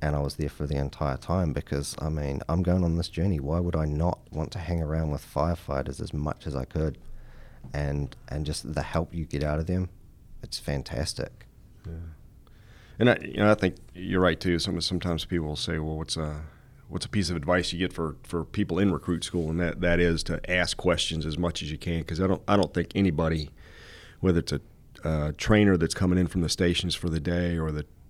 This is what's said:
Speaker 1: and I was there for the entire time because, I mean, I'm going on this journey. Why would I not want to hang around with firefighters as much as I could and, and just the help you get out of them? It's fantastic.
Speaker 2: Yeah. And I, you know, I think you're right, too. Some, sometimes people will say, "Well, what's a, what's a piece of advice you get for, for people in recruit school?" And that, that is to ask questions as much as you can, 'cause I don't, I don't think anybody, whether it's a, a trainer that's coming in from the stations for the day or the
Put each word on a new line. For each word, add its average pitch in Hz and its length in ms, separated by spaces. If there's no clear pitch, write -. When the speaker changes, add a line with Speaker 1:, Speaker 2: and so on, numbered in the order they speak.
Speaker 1:
and 73 120
I 73 60
was 71 160
there 71 140
for - 160
the 71 100
entire 71 400
time 87 360
because, 71 480
I 78 100
mean, 73 380
I'm 87 140
going 87 220
on 82 120
this 82 120
journey. 85 320
Why 76 200
would 87 160
I 78 100
not 76 340
want 78 220
to - 60
hang 82 240
around 78 280
with 71 120
firefighters 71 760
as - 120
much 76 340
as 76 80
I 64 100
could 76 340
and, 71 420
and 76 160
just 76 300
the - 80
help - 320
you 82 100
get 71 180
out 76 160
of 82 80
them? 90 220
It's - 160
fantastic. - 880
Speaker 2:
Yeah. 82 60
And 120 100
I, - 120
you - 160
know, 104 120
I 107 40
think 92 220
you're 92 260
right, 85 180
too. 87 200
Some, 87 220
sometimes 85 440
people 82 220
will 76 100
say, 80 220
"Well, 78 180
what's 78 200
a, 76 260
what's - 180
a - 20
piece 98 220
of 87 60
advice 87 360
you 87 60
get 90 140
for, 80 300
for 82 220
people 85 340
in 98 140
recruit 82 320
school?" 80 260
And 82 100
that, 87 200
that 87 200
is 85 240
to 82 160
ask 90 260
questions 80 500
as 76 120
much 85 240
as 76 80
you 78 80
can, 82 260
'cause 80 160
I 95 60
don't, 95 220
I 101 80
don't 87 180
think 87 200
anybody, 80 560
whether 87 200
it's - 120
a, 71 80
a 76 280
trainer 104 440
that's 80 180
coming 90 240
in 90 80
from 87 140
the 80 80
stations 87 460
for - 140
the 80 120
day 87 360
or 80 140
the 73 160